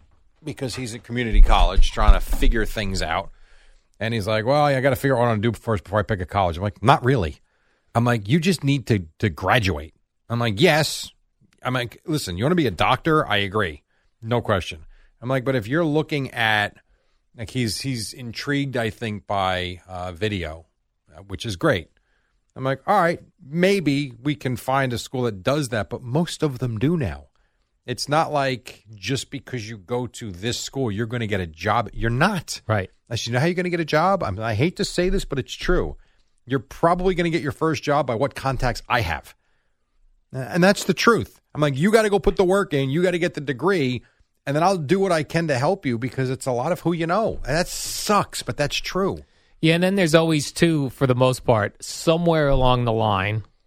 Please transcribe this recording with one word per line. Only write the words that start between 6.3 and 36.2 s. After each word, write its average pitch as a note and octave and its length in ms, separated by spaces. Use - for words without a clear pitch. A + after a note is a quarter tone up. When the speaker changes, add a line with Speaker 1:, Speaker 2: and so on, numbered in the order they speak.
Speaker 1:
I'm F2+ 60
like, G2+ 220
"Not C#3 200
really." G#2+ 360
I'm A#2 80
like, A#2 240
"You D3+ 100
just E3+ 240
need C#3 240
to, F#2+ 200
to A2 100
graduate." F#2 680
I'm A#2 100
like, A2+ 220
"Yes." D#3 500
I'm B2+ 100
like, B2 320
"Listen, B2 320
you A2+ 60
wanna E3 100
be D#3 140
a - 40
doctor? B2+ 540
I G#2 120
agree. G2 440
No A2+ 180
question." F2+ 440
I'm A#2 80
like, C3 160
"But C3 120
if G2 100
you're D#3 180
looking D3 460
at," G#2+ 460
like, A2+ 140
he's, A#2 300
he's B2 320
intrigued, C3+ 640
I A2+ 140
think, G#2 360
by, F2+ 600
uh, F#2 240
video, E2+ 540
uh, E2 100
which F#2+ 220
is G#2+ 120
great. G#2 320
I'm B2 80
like, C3 240
"All G3 140
right, E3+ 200
maybe D3 680
we C#3+ 140
can B2+ 200
find C3 360
a A2 60
school - 240
that G#2 200
does C3+ 280
that, G#2+ 200
but - 120
most C#3 420
of C3 160
them A#2 180
do D3+ 180
now." D2 280
It's B2 240
not D3 240
like C3+ 520
just G2+ 360
because A#2+ 380
you A2+ 100
go A#2 280
to A2 240
this F#2+ 300
school, B2+ 320
you're A2+ 140
gonna A#2 200
get G2 140
a F2+ 80
job. G#2 440
You're A2+ 180
not. E3 580
Speaker 2:
Right. G#2 220
Speaker 1:
I B2 60
said, - 120
"You A#2 40
know B2+ 80
how D#3 60
you're F3 80
gonna F3+ 160
get E3+ 100
a E3 40
job?" E3 380
I - 80
mean, G2+ 120
I A2+ 120
hate D3 220
to G3 80
say F3+ 240
this, C3 160
but D3 140
it's - 160
true. G#2+ 420